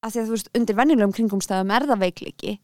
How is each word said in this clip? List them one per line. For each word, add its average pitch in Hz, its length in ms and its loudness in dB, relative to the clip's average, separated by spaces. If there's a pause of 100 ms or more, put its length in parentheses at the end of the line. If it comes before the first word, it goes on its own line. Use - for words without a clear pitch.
af 220 120 -8
því 240 80 -2
að, 220 60 -4
þú 226 80 -2
veist, 208 160 -8
undir 226 260 0
venjulegum 240 340 4
kringumstæðum 196 600 -2
er 240 100 2
það 254 160 0
veikleiki. - 520 -6 (120)